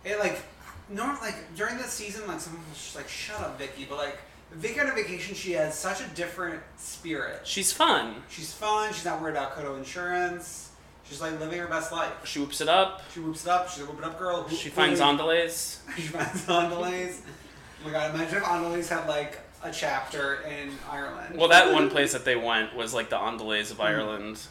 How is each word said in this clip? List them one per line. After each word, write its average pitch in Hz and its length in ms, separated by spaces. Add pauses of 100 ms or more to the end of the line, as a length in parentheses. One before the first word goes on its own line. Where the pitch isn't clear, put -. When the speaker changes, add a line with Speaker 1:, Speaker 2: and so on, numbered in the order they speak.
Speaker 1:
It, 208 160
like, 190 180 (500)
norm-, 240 320
like, 214 140 (220)
during 226 220
the 254 60
season, 208 440
like, 160 120
someone 165 300
was 151 80
just - 160
like, 143 140
"Shut - 320
up, - 180
Vicki," 135 300
but, 143 100
like, 147 200 (340)
Vicki 220 280
on 285 80
a - 60
vacation, 185 400
she 185 180
has 156 260
such 190 220
a 262 40 (100)
different 170 480 (140)
spirit. - 680
Speaker 2:
She's - 280
fun. 123 580
Speaker 1:
She's 160 220
fun, 214 420
she's 165 100
not 160 160
worried 156 160
about 135 200
Kodo 139 200
insurance. 175 960 (340)
She's, 143 160
like, 160 200
living 165 180
her 170 80
best 160 260
life. 165 200 (120)
Speaker 2:
She - 140
whoops 143 240
it 156 60
up. 190 340 (100)
Speaker 1:
She 170 80
whoops 160 240
it 175 60
up, 180 180
she's 214 140
a - 40
whoop - 120
it - 60
up 156 140
girl. 175 260
Who, 156 120
Speaker 2:
She 156 140
finds 151 300
Speaker 1:
who 143 60
Speaker 2:
Andales. 160 720 (100)
Speaker 1:
<laughs> - 80
She 170 60
finds 156 440
Andales. 180 720 (640)
Oh 156 40
my 151 60
god, 156 220
imagine 165 240
if - 60
Andales 170 440
had, 160 200
like, 147 300 (240)
a - 80
chapter 143 720
in 143 280 (200)
Ireland. 139 460
Speaker 2:
Well, 165 120
that 185 240
one 147 180
place 143 220
that 127 120
they 127 120
went 113 380
was, 117 200
like, 113 160
the 113 60
Andales 107 560
of 104 60
Speaker 1:
Mm. 107 60
Speaker 2:
Ireland. 107 560 (100)